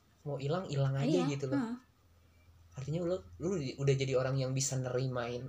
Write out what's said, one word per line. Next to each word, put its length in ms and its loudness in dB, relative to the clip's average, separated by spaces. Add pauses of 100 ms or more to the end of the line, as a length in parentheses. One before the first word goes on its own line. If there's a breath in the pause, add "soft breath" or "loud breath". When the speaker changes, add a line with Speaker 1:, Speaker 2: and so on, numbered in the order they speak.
(240)
Speaker 1:
mau 120 -6
hilang, 320 -2
hilang 240 2
aja 160 2 (140)
Speaker 2:
Iya, 80 4
Speaker 1:
gitu 180 -2
loh. 80 0
Speaker 2:
heeh. 200 0 (1000)
Speaker 1:
Artinya 320 -4
lu, 80 2 (240)
lu 160 0
di-, 240 -4
udah 160 4
jadi 200 2
orang 200 2
yang 160 0
bisa 240 0
nerimain 720 -2